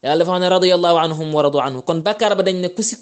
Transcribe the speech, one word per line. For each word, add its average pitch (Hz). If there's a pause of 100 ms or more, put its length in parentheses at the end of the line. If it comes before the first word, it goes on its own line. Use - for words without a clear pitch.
Yàlla 147
dafa 180
wax 180
ne 180
radiyallahu 180
anhum 160
wa 151
radu 143
anhu. 131
Kon 165
bàkkaar 208
ba 190
dañ 185
ne 180
ku 180
si, -